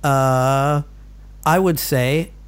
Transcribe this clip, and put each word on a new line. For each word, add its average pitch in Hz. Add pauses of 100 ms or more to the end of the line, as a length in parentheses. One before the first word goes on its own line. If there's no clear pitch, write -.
uh, 135 (640)
I 160
would 175
say 139 (160)